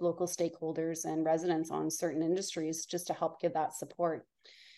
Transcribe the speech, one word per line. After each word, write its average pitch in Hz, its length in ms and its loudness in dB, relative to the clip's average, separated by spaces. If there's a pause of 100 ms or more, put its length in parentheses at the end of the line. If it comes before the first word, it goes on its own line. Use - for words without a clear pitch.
local 175 240 2
stakeholders 165 800 -2
and 160 180 0
residents 160 460 2
on 156 200 0
certain 160 320 0
industries 165 640 0
just 175 220 -4
to 165 80 0
help 165 260 -2
give 165 140 2
that 156 180 0
support. - 540 -2 (520)